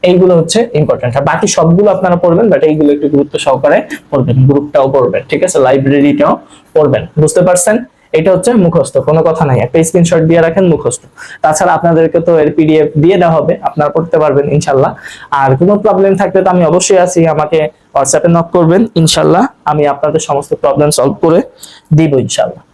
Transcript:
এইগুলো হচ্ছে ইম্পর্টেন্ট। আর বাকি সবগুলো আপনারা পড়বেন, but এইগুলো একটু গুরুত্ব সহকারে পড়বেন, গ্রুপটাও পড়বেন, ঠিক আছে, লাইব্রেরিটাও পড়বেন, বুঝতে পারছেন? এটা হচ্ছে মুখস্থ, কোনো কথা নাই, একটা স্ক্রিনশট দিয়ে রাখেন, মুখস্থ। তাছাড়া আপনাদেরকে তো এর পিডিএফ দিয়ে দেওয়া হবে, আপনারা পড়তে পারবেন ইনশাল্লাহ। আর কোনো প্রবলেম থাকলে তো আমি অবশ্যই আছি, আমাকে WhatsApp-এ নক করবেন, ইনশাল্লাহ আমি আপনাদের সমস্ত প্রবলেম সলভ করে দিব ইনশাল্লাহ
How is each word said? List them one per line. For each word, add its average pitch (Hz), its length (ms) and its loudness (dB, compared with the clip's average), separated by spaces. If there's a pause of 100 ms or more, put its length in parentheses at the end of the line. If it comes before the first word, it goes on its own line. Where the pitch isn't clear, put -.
এইগুলো 180 340 2
হচ্ছে 214 380 -2
ইম্পর্টেন্ট। 123 420 -2
আর 143 60 -2
বাকি 160 240 -2
সবগুলো 180 440 2
আপনারা 185 260 0
পড়বেন, 175 360 2
but 139 120 0
এইগুলো 156 280 2
একটু 147 160 -2
গুরুত্ব 147 300 -2
সহকারে 143 400 0 (320)
পড়বেন, 123 260 0 (120)
গ্রুপটাও 143 440 0
পড়বেন, 135 360 0
ঠিক 147 140 -2
আছে, 175 160 -2
লাইব্রেরিটাও 139 760 2 (420)
পড়বেন, 139 280 2 (160)
বুঝতে 156 240 2
পারছেন? 180 340 0 (360)
এটা 160 200 0
হচ্ছে 180 220 0
মুখস্থ, 170 440 0
কোনো 151 240 0
কথা 165 220 0
নাই, 131 160 0
একটা 123 220 -4
স্ক্রিনশট 170 400 0
দিয়ে 165 180 2
রাখেন, 165 280 0
মুখস্থ। 143 340 -2 (400)
তাছাড়া 165 300 0
আপনাদেরকে 165 480 0
তো 170 180 2
এর 147 180 2
পিডিএফ 156 400 2
দিয়ে 165 200 2
দেওয়া 170 180 2
হবে, 160 280 0
আপনারা 147 280 -2
পড়তে 170 280 -2
পারবেন 143 280 0 (100)
ইনশাল্লাহ। 143 360 0 (380)
আর 135 260 0
কোনো 190 220 2
প্রবলেম 196 380 0
থাকলে 190 260 -2
তো 185 80 0
আমি 180 140 2
অবশ্যই 175 340 2
আছি, 175 280 0
আমাকে 156 320 -2 (360)
WhatsApp-এ 139 340 0
নক 170 180 2 (100)
করবেন, 175 260 2 (120)
ইনশাল্লাহ 165 500 0 (200)
আমি 151 220 -2
আপনাদের 147 340 -2
সমস্ত 147 340 -6
প্রবলেম 143 360 0
সলভ 131 240 0 (100)
করে 170 160 2 (520)
দিব 156 260 2
ইনশাল্লাহ - 440 -4 (120)